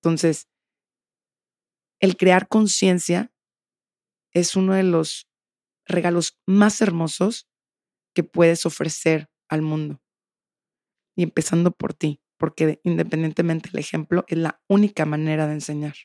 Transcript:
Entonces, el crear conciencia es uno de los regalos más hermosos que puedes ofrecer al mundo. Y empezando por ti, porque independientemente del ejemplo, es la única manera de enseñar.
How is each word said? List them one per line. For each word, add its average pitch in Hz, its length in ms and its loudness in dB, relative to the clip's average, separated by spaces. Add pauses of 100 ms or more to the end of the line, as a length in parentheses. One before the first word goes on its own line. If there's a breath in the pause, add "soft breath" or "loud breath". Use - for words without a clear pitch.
Entonces, 165 480 -2 (1500)
el 190 160 2
crear 185 320 4
conciencia 190 840 0 (1000)
es 175 240 0
uno 190 180 2
de 190 80 2
los 170 460 -2 (580)
regalos 170 600 -2
más 208 340 4
hermosos 185 680 -2 (640)
que 165 100 0
puedes 170 420 2
ofrecer 160 640 -4 (180)
al 156 140 -2
mundo. 156 400 -6 (1120)
Y 180 80 0
empezando 170 500 0
por - 220 -6
ti, 151 280 -6 (160)
porque 156 460 -2
independientemente 165 840 -2
del - 100 -8
ejemplo, 165 480 -4
es 160 100 -4
la 165 280 -6
única 202 380 2
manera 156 420 -2
de 151 80 -4
enseñar. 151 400 -8 (100)